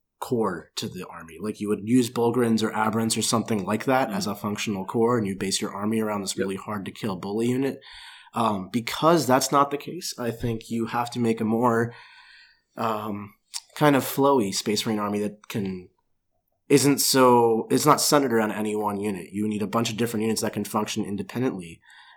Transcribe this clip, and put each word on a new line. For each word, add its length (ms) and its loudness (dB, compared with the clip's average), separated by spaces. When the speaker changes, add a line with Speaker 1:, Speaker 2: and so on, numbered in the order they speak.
Speaker 1:
core 560 -2
to 120 -6
the 180 -12
army. 340 -18
Like, 200 -8
you 80 -4
would 140 0
use 280 2
Bullgryns 520 2
or 100 0
Aberrants 440 0
or 60 -2
something 420 0
like 200 -2
that 240 2
Speaker 2:
Mm. 60 -6
Speaker 1:
as 120 -4
a 80 -6
functional 500 -6
core, 340 2
and 80 0
you 100 -4
base 240 -2
your 140 -6
army 260 -2
around 220 -2
this 140 -8
Speaker 2:
Yep. 80 -2
Speaker 1:
really 120 -4
hard 300 -8
to 60 -10
kill 240 -6
bully 320 -2
unit. 320 -2
Um, 380 -2
because 540 2
that's 260 2
not 180 2
the 80 -6
case, 400 -12
I 120 -4
think 400 -6
you 160 -4
have 260 -4
to 80 -8
make 200 2
a 40 -2
more, 480 2
um, 580 -6
kind 180 6
of 80 4
flowy 500 2
Space 320 -2
Marine 140 -2
army 220 -2
that 280 -8
can, 400 -6
isn't 300 6
so, 720 6
it's 160 2
not 140 6
centered 320 2
around 180 2
any 240 -4
one 240 -2
unit. 320 -4
You 160 -4
need 160 -2
a 60 -4
bunch 200 0
of 80 -8
different 280 -2
units 180 0
that 100 -4
can 120 -4
function 400 -4
independently, 760 -6